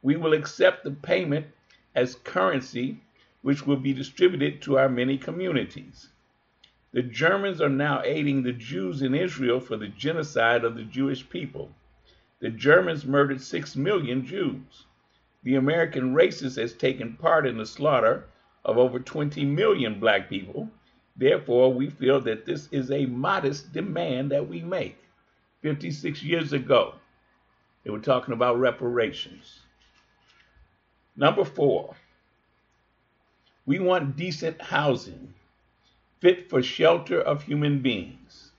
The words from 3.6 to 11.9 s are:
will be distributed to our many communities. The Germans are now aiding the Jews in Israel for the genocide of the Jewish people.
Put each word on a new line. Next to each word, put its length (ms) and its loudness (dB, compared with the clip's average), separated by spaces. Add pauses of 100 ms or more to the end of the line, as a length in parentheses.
will 100 4
be 160 -2
distributed 720 0
to 140 2
our 120 6
many 280 0
communities. 880 -6 (840)
The 120 0
Germans 580 0
are 80 2
now 340 0
aiding 380 0
the 120 -2
Jews 500 -6
in 100 0
Israel 460 0
for 180 -8
the 120 -10
genocide 760 0
of 120 -2
the 100 -12
Jewish 440 -4
people. 400 -10 (680)